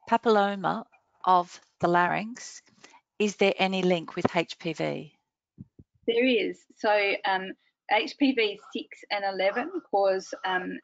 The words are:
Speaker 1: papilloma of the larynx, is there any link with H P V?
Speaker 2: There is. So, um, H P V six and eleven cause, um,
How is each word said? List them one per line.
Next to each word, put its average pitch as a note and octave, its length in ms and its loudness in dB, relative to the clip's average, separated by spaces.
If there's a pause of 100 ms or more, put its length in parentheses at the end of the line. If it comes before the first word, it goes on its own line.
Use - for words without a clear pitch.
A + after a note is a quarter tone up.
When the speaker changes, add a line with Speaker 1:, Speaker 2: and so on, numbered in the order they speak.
Speaker 1:
papilloma G3+ 720 0 (400)
of F3+ 380 2 (180)
the F3 80 0
larynx, F3 760 -2 (560)
is G3+ 200 0
there G3 200 4
any F#3+ 260 0
link F3 340 0
with - 180 -2
H - 240 -2
P E3 140 -6
V? D3 400 -6 (920)
Speaker 2:
There A#3 200 2
is. F#3+ 340 0 (160)
So, G#3 380 2 (120)
um, F#3+ 280 -2 (380)
H - 280 0
P C4+ 140 4
V G#3 260 0 (160)
six - 240 -10 (120)
and G3+ 120 -2
eleven G3 480 0 (180)
cause, G3 420 2 (140)
um, F#3 380 -4